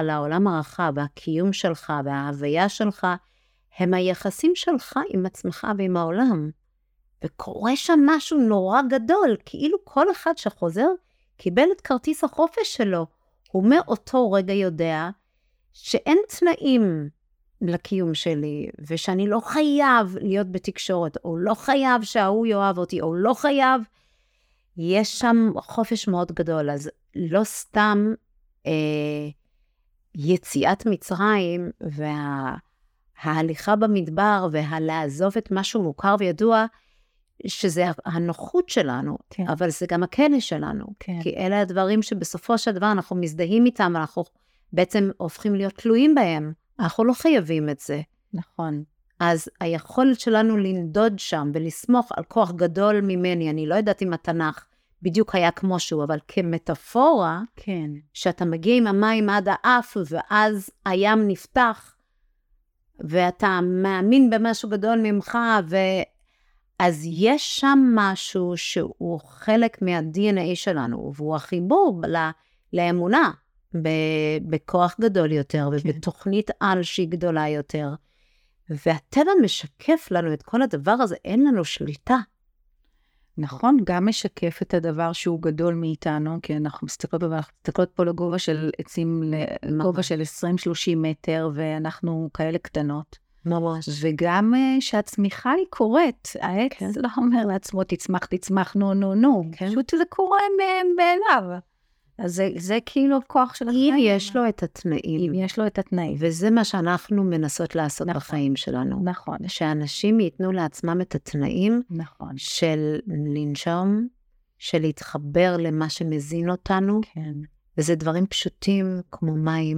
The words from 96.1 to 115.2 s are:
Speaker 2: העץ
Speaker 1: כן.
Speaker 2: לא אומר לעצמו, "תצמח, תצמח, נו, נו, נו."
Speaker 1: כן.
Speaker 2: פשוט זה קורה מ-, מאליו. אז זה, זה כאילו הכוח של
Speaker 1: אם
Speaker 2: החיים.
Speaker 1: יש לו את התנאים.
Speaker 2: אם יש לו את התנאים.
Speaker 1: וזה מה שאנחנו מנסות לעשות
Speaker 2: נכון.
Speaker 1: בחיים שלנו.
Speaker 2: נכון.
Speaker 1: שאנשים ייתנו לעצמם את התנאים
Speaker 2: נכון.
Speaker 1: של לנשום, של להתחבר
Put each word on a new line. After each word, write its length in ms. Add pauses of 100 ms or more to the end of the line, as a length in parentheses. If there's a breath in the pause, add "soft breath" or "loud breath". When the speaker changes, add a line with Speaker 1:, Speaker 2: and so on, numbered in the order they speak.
Speaker 2:
העץ 320
Speaker 1:
כן. 220
Speaker 2:
לא 220
אומר 280
לעצמו, 380
"תצמח, 420
תצמח, 500
נו, 180
נו, 220
נו." 360
Speaker 1:
כן. 180
Speaker 2:
פשוט 280
זה 120
קורה 300 (180)
מ-, 380
מאליו. 640 (580)
אז 180
זה, 220
זה 280
כאילו 320
הכוח 380
של 140
Speaker 1:
אם 240
Speaker 2:
החיים. 220
Speaker 1:
יש 200
לו 140
את 140
התנאים. 580
Speaker 2:
אם 120
יש 260
לו 80
את 120
התנאים. 400
Speaker 1:
וזה 300
מה 140
שאנחנו 600
מנסות 520
לעשות 320
Speaker 2:
נכון. 120
Speaker 1:
בחיים 360
שלנו. 480
Speaker 2:
נכון. 340 (100)
Speaker 1:
שאנשים 720
ייתנו 320
לעצמם 500
את 140
התנאים 760
Speaker 2:
נכון. 480
Speaker 1:
של 720
לנשום, 1000 (500)
של 220
להתחבר 800